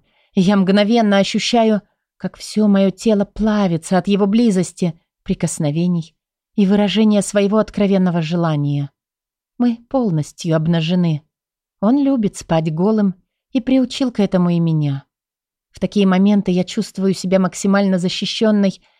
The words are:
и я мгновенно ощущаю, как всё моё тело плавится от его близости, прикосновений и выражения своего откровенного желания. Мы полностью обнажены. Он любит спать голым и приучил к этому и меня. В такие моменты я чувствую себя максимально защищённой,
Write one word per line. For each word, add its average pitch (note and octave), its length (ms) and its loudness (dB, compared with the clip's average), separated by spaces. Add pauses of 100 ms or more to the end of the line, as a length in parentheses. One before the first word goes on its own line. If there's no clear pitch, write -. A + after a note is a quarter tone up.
(340)
и G3 60 2
я G3 160 2
мгновенно G3+ 640 2
ощущаю, A3 640 0 (340)
как - 200 -12
всё - 300 -2
моё G3 240 4
тело G3+ 340 0
плавится G3+ 720 -2
от F3+ 120 -2
его G3+ 180 2
близости, G3 760 0 (220)
прикосновений E3+ 920 -4 (400)
и G3+ 100 2
выражения G#3 560 2
своего G3+ 360 0
откровенного F#3+ 600 0
желания. D3+ 720 -2 (640)
Мы A#3+ 220 -2 (100)
полностью E3 680 -2
обнажены. E3 680 0 (580)
Он C4 220 2
любит C4 340 -2
спать E3 380 -2
голым G3+ 400 0 (380)
и B3+ 80 -2
приучил B3+ 500 -2
к - 80 -4
этому F#3 320 0
и E3+ 80 0
меня. D3+ 460 0 (640)
В - 80 -20
такие G3 280 0
моменты F#3+ 440 2
я F3+ 140 0
чувствую G3 500 -4
себя F#3+ 240 -2
максимально G3 600 0
защищённой, G3 840 -2 (160)